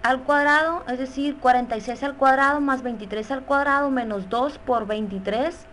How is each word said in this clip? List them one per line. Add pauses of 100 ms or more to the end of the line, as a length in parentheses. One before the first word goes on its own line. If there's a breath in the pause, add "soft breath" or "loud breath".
Al
cuadrado,
es
decir,
cuarenta
y
seis
al
cuadrado
más
veintitrés
al
cuadrado
menos
dos
por
veintitrés